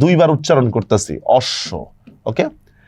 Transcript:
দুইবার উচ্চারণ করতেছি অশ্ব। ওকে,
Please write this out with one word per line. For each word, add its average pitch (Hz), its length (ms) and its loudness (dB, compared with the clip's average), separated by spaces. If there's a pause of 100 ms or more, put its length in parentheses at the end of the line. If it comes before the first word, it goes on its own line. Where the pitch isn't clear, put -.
দুইবার 165 340 4
উচ্চারণ 135 340 2
করতেছি 104 420 -2 (240)
অশ্ব। - 340 -4 (560)
ওকে, 113 180 -4 (440)